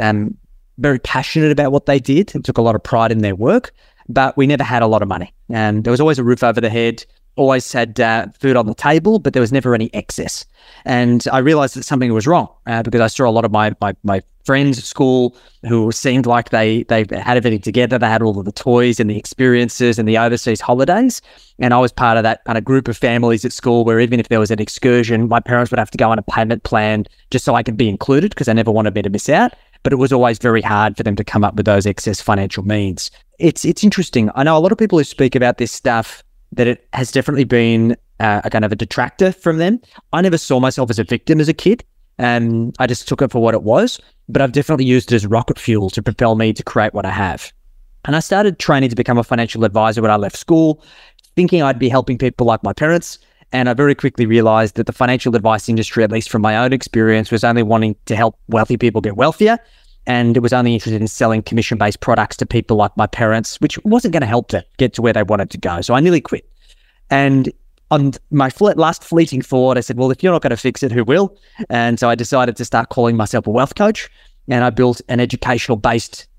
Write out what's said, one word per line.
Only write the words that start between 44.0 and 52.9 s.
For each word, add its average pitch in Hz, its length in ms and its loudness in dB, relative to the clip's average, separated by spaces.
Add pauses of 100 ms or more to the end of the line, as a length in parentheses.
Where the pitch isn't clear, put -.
but 120 120 0
I've 131 120 0
definitely 139 320 0
used 123 280 2
it 120 40 6
as 104 100 0
rocket 113 320 -2
fuel 104 320 0
to - 100 -6
propel 110 360 0
me 110 160 2
to - 100 -10
create 107 320 -2
what 101 100 -4
I 95 60 -6
have. 95 420 -6 (520)
And 143 100 -2
I 160 60 0
started 196 400 0
training 135 300 2
to 110 40 -6
become 120 240 0
a 117 60 0
financial 117 400 -2
advisor 110 360 0
when 110 120 2
I 107 40 4
left 101 200 -4
school, 160 480 2 (500)
thinking 175 260 2
I'd 135 200 0
be 127 80 2
helping 127 280 0
people 123 300 -2
like 113 160 2
my 101 100 -2
parents. 160 460 -2 (320)